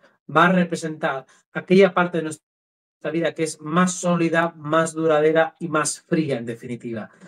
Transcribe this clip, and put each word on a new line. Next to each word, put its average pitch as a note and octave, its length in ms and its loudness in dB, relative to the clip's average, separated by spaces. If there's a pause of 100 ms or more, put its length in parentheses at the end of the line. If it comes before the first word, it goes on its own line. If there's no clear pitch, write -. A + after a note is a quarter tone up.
(340)
va D#3+ 120 6
a F3+ 80 4
representar D#3+ 720 -2 (260)
aquella F#3 420 4
parte F3 260 0
de D#3 40 -4
nuestra D#3 200 -10 (720)
vida E3 200 -2
que E3 100 -4
es D#3 180 -6
más F3 320 0
sólida, E3+ 640 0
más D#3 360 0
duradera D#3+ 640 2
y D#3+ 100 -8
más D3+ 320 -4
fría, C#3+ 360 -2
en A#2 80 -8
definitiva. A#2 640 -10 (180)